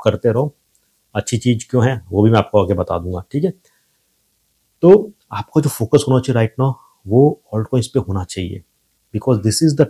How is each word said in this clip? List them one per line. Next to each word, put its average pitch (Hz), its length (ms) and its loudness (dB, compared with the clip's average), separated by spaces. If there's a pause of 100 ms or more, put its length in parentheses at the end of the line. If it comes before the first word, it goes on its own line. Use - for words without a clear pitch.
करते 113 260 0
रहो, 139 240 -2 (600)
अच्छी 110 240 -4
चीज़ 120 320 -2
क्यों 120 160 2
है 131 80 0 (160)
वो 98 120 2
भी 113 80 4
मैं 113 80 4
आपको 101 240 2
आगे 92 120 -2
बता 90 240 -4
दूंगा, 90 240 -8 (100)
ठीक 147 120 -2
है। 180 80 -4 (1300)
तो 208 300 6 (200)
आपका 107 280 -4
जो 147 100 0
focus - 380 0
होना 131 120 2
चाहिए 120 200 -2
right 113 200 -2
now 135 120 0 (340)
वो 135 360 2 (120)
altcoins 110 320 -2
पे 131 140 -4
होना 95 240 -6
चाहिए, 92 380 -10 (520)
because 110 260 0
this 110 240 -2
is 147 140 2
the - 100 2